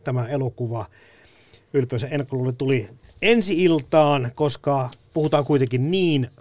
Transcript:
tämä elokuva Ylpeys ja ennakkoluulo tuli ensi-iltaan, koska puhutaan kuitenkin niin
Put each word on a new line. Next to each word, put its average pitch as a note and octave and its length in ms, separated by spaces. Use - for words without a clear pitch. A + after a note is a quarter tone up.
tämä B2+ 240
elokuva A#2+ 580
Ylpeys B2+ 280
ja A2 60
ennakkoluulo C3+ 440
tuli B2+ 380
ensi-iltaan, E3 1120
koska C#3 540
puhutaan D3+ 320
kuitenkin C3 460
niin E3 380